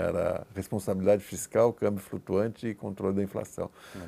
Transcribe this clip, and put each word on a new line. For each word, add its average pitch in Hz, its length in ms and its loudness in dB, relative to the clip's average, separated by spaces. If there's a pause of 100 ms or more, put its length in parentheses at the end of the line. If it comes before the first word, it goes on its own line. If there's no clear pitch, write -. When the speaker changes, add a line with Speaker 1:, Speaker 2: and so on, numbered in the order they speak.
Speaker 1:
Era 87 460 0
responsabilidade 98 720 2
fiscal, 110 480 2
câmbio 104 300 0
flutuante 107 640 -2
e 107 60 -4
controle 98 420 -2
da 101 60 2
inflação. - 480 -6 (240)
Speaker 2:
Uhum. 190 140 -10